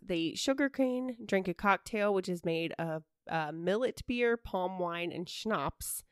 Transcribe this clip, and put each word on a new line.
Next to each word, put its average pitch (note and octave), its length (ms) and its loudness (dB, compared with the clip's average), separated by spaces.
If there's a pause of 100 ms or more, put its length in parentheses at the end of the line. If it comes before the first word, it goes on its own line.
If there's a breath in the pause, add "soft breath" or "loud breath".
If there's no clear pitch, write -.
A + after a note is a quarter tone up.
They F3+ 120 0
eat E3 200 0
sugarcane, C4 880 2
drink F#3+ 220 2
a F3+ 80 0
cocktail, G#3 580 2
which F#3 160 0
is F3 160 -4
made E3 320 0
of, D#3+ 260 -2 (260)
uh, D#3 220 0
millet F#3 560 0
beer, A#3+ 300 2
palm F#3 400 -2
wine, E3+ 340 -2
and E3+ 160 -6
schnapps. - 840 -4